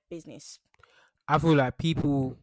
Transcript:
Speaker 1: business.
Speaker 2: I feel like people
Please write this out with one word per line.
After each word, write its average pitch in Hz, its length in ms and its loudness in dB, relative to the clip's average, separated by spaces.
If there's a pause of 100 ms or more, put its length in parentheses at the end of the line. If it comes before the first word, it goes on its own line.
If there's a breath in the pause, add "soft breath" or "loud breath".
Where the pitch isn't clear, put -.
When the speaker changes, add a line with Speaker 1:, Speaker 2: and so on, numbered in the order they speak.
Speaker 1:
business. 156 500 -16 (680 soft breath)
Speaker 2:
I 151 100 2
feel 160 180 4
like 127 220 2
people 143 640 -2